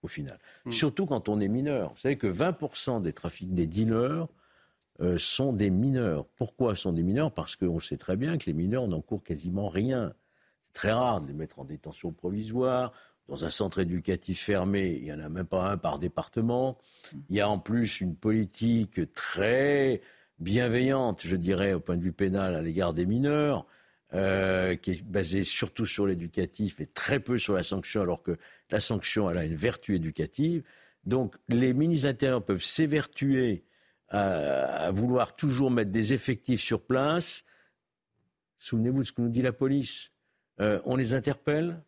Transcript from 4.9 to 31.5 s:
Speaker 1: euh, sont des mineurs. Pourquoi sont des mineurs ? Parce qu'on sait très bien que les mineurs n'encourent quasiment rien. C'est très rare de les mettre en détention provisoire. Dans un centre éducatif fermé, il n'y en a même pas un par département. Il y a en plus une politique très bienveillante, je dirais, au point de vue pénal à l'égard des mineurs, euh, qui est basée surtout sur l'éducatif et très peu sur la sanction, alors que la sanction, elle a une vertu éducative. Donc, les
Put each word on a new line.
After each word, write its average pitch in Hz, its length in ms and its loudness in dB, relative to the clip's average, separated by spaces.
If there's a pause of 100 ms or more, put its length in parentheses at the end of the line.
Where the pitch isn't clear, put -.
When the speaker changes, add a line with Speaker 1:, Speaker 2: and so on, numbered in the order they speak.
Speaker 1:
euh, 87 180 2
sont 131 340 0
des 104 180 2
mineurs. 104 560 2 (100)
Pourquoi 117 400 0
sont 92 160 -2
des 82 100 2
mineurs ? 120 300 2
Parce - 240 -8
qu'on 85 240 0
sait - 160 -8
très 92 200 -2
bien 151 220 -2
que - 80 -8
les 85 60 -2
mineurs 104 360 0
n'encourent 90 360 -4
quasiment 90 440 -4
rien. 107 440 -2 (540)
C'est - 80 -20
très 104 180 0
rare 117 280 2
de 71 80 -8
les 71 60 -10
mettre 78 240 -10
en 69 60 -12
détention 78 480 -10
provisoire. 120 800 -2 (340)
Dans - 180 -8
un 82 60 -2
centre 98 280 0
éducatif 90 600 -2
fermé, 95 580 2
il 62 60 -10
n'y 76 80 -8
en 73 60 -8
a 76 100 -10
même 85 180 -4
pas 92 240 0
un 101 80 0
par 76 200 -2
département. 120 800 -2 (540)
Il 92 60 0
y 101 40 4
a 101 80 4
en 104 100 0
plus 110 420 -2
une 90 140 -2
politique 107 1000 0
très 131 880 2 (380)
bienveillante, 120 840 2
je 87 120 -2
dirais, 95 360 2
au 87 80 0
point 87 160 -2
de 85 60 -2
vue 90 100 -2
pénal 95 420 0
à 80 60 -2
l'égard 85 320 0
des 87 140 0
mineurs, 139 580 2 (480)
euh, 95 640 2
qui 87 160 -4
est 85 140 -4
basée 95 400 0
surtout - 420 -2
sur - 180 -2
l'éducatif 92 760 -2
et 76 60 -6
très - 340 -2
peu 120 180 -2
sur 104 160 0
la 92 80 2
sanction, 98 400 -2
alors 87 200 -2
que 85 140 -4 (340)
la 104 100 0
sanction, 104 500 0
elle 87 80 0
a 82 60 0
une 80 100 -2
vertu 101 400 -2
éducative. 92 680 -2 (400)
Donc, 120 320 0 (120)
les 123 240 4